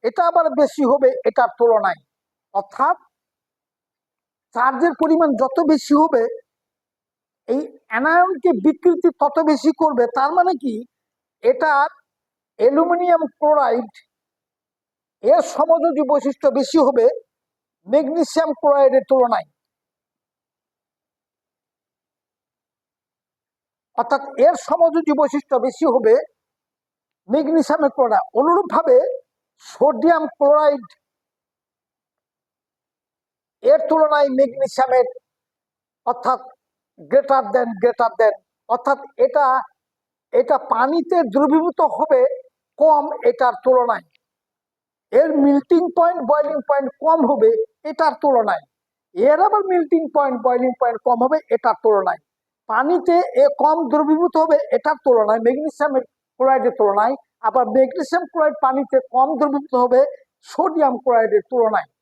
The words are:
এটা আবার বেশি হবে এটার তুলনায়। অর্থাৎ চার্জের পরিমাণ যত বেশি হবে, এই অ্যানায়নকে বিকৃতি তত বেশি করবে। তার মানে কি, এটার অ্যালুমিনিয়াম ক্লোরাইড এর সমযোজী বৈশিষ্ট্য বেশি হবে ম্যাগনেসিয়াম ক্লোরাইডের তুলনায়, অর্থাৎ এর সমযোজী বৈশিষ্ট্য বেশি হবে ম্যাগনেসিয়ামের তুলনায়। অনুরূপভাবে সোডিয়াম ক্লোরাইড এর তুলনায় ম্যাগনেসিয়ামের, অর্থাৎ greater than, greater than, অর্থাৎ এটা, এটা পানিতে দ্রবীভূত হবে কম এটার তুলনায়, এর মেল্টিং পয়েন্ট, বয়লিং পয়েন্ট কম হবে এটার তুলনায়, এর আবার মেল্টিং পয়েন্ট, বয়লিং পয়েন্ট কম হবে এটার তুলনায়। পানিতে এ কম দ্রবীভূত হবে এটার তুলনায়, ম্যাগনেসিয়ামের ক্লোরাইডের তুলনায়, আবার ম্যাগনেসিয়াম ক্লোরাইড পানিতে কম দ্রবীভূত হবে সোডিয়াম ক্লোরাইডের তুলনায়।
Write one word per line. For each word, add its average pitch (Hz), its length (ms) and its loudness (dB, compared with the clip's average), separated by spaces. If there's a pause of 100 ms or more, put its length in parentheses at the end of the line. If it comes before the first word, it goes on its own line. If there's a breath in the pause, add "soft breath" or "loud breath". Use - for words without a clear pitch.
এটা 254 220 -4
আবার 339 160 0 (160)
বেশি 285 300 0
হবে 269 180 2 (200)
এটার - 300 -2
তুলনায়। 202 400 0 (600)
অর্থাৎ 294 380 -4 (1600)
চার্জের 262 460 0
পরিমাণ 320 280 2 (120)
যত 262 160 -2 (140)
বেশি 294 300 0
হবে, 277 220 2 (1300)
এই 277 80 -2 (280)
অ্যানায়নকে 339 640 0 (140)
বিকৃতি 339 440 2 (120)
তত 285 160 0 (140)
বেশি 294 200 0 (100)
করবে। 285 220 0 (140)
তার 277 200 0
মানে 359 160 2 (100)
কি, 247 100 -6 (760)
এটার 302 380 0 (680)
অ্যালুমিনিয়াম 330 640 2 (140)
ক্লোরাইড 254 540 0 (1300)
এর 294 180 4 (140)
সমযোজী 311 560 0
বৈশিষ্ট্য 285 360 -2 (120)
বেশি 320 280 0
হবে 240 180 0 (840)
ম্যাগনেসিয়াম 311 720 -2
ক্লোরাইডের 269 520 2
তুলনায়, 247 360 0 (4000)
অর্থাৎ 277 260 -4 (220)
এর 330 100 4 (120)
সমযোজী 320 540 2
বৈশিষ্ট্য 285 340 -2 (100)
বেশি 262 280 -4
হবে 233 200 4 (1160)
ম্যাগনেসিয়ামের 302 680 -2
তুলনায়। 220 280 0 (140)
অনুরূপভাবে 330 580 2 (760)
সোডিয়াম 302 500 0 (140)
ক্লোরাইড 294 480 0 (2750)
এর 311 80 4 (100)
তুলনায় 302 480 2
ম্যাগনেসিয়ামের, 262 720 0 (1040)
অর্থাৎ 247 300 -4 (720)
greater 277 320 2 (100)
than, 240 160 -2 (120)
greater 233 380 0
than, 220 140 2 (360)
অর্থাৎ 262 300 -2 (260)
এটা, 277 200 0 (920)
এটা - 160 0 (180)
পানিতে 294 440 -2 (160)
দ্রবীভূত 302 460 0 (180)
হবে 294 240 0 (580)
কম 294 260 4 (240)
এটার 247 260 -2 (100)
তুলনায়, 240 400 0 (1120)
এর 320 100 2 (160)
মেল্টিং 285 360 2 (160)
পয়েন্ট, 349 220 2 (100)
বয়লিং 294 280 0 (120)
পয়েন্ট 277 200 0 (140)
কম 320 160 2 (120)
হবে 440 180 2 (400)
এটার 320 240 -2 (100)
তুলনায়, 220 400 0 (520)
এর 277 320 2
আবার 415 240 0
মেল্টিং 330 300 0 (140)
পয়েন্ট, 269 300 -2
বয়লিং 247 260 0 (100)
পয়েন্ট 240 260 -2
কম 240 180 0
হবে 302 120 0 (180)
এটার 226 300 -2
তুলনায়। 196 360 0 (480)
পানিতে 330 460 0 (280)
এ - 20 6 (160)
কম 311 160 2 (160)
দ্রবীভূত 311 480 0
হবে 320 160 2 (200)
এটার 302 280 -4
তুলনায়, 226 400 2
ম্যাগনেসিয়ামের 277 580 -2 (340)
ক্লোরাইডের 254 420 0
তুলনায়, 214 360 0 (320)
আবার 240 180 0 (100)
ম্যাগনেসিয়াম 302 560 -2
ক্লোরাইড 302 240 -2 (100)
পানিতে 262 320 -2 (160)
কম 262 160 2 (100)
দ্রবীভূত 285 340 -4 (100)
হবে 247 180 2 (520)
সোডিয়াম 311 400 0 (100)
ক্লোরাইডের 220 480 0
তুলনায়। 220 380 -2 (120)